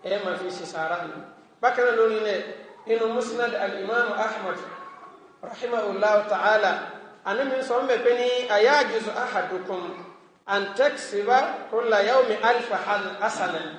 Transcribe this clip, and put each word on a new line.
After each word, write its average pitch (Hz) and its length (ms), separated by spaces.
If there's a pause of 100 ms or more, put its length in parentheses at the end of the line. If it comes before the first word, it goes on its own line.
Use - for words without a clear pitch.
ẹ 190 180
máa 185 160
fi 180 140
ṣe 180 180
sàárà 165 340
ni. 165 140 (440)
Bákan 240 260
náà 240 100
lórí 226 240
ilẹ̀, 208 240 (400)
nínú 226 260
Musnad 233 460
al-Imam 202 580
Ahmad, 202 460 (800)
rahimahullahu 214 880
ta'ala, 202 480 (480)
Ànábì 262 420
sọ 247 140
ń 269 100
bẹ̀ 247 120
pé 240 140
ní, 247 160 (180)
"Ayajizu 220 640
ahadukum 185 720 (640)
an 196 280
taksiba 240 640 (280)
kulla 220 340
yawmi 233 360
alfa 233 400
han-, 190 400
hasana." 180 440 (180)